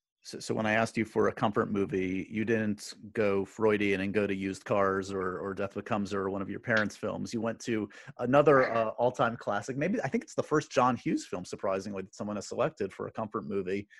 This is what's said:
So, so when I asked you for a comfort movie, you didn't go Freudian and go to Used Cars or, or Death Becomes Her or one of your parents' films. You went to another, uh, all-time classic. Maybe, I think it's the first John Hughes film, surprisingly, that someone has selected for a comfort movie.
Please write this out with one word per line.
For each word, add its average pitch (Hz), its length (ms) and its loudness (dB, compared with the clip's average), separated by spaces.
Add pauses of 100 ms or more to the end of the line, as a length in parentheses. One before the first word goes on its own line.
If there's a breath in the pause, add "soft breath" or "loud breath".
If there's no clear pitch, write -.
(260)
So, - 140 -12
so - 140 -4
when 110 120 -2
I 107 60 2
asked 113 260 2
you 113 60 2
for 107 240 2
a 107 60 0
comfort 110 360 0
movie, 95 640 -2
you 110 140 -2
didn't 107 480 -2 (180)
go 98 320 2
Freudian 104 580 2
and 98 120 -2
go 104 120 4
to 98 80 0
Used 95 300 -4
Cars 98 480 2
or, 92 280 -2
or 98 140 -6
Death 98 220 -6
Becomes 104 380 -4
Her 98 80 0
or 95 80 -2
one 98 120 -4
of 98 80 -8
your 101 120 -8
parents' 107 340 0
films. 98 380 -6
You 113 80 -4
went 113 200 -4
to 107 280 -4 (300 loud breath)
another, 131 520 6
uh, 113 200 2
all-time 120 440 2
classic. 110 400 -4
Maybe, 143 260 0
I 135 60 -2
think - 160 -2
it's - 100 -18
the 127 80 -4
first 151 300 0
John 127 240 4
Hughes 104 300 -4
film, 90 180 -8
surprisingly, 98 600 -4
that 95 120 -18
someone 104 220 -6
has - 100 -10
selected 117 460 -2
for 104 140 -8
a - 40 -10
comfort 113 340 -6
movie. 98 400 -2 (140 soft breath)